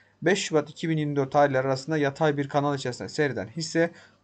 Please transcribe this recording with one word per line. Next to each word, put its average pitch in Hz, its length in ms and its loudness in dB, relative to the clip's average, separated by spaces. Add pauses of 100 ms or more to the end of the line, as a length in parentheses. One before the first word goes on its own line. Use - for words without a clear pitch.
(220)
beş 196 220 2
Şubat 151 260 0
iki - 180 -6
bin 160 100 0
yirmi 147 180 -2
dört 135 160 0
tarihleri 135 340 4
arasında 135 320 -2
yatay 143 380 2
bir 143 120 -2
kanal 143 280 0
içerisinde 127 320 -6
seyreden 113 400 -2
hisse 165 420 -2 (340)